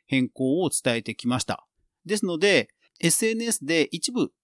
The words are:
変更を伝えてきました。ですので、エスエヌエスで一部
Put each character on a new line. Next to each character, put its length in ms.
変 220
更 340
を 80
伝 260
え 60
て 120
き 120
ま 140
し 40
た。 220
で 120
す 80
の 140
で、 300
エ 80
ス 160
エ 80
ヌ 100
エ 80
ス 120
で 280
一 200
部 180